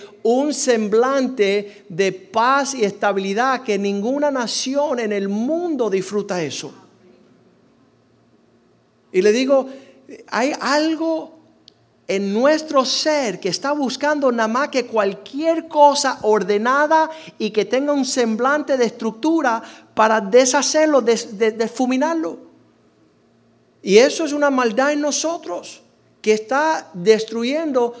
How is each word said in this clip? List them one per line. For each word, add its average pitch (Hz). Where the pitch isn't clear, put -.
un 262
semblante 220
de 185
paz 262
y 240
estabilidad 202
que 208
ninguna 220
nación 269
en 220
el 196
mundo 254
disfruta 190
eso. 143
Y 185
le 208
digo, 262
hay 262
algo 311
en 196
nuestro 285
ser 269
que -
está 277
buscando 285
nada 226
más 262
que 247
cualquier 277
cosa 285
ordenada 247
y 214
que 208
tenga 269
un 277
semblante 262
de 240
estructura 247
para 220
deshacerlo, 269
des-, 220
de-, 220
difuminarlo. 262
Y 202
eso 285
es 277
una 294
maldad 254
en 294
nosotros 311
que 214
está 269
destruyendo 233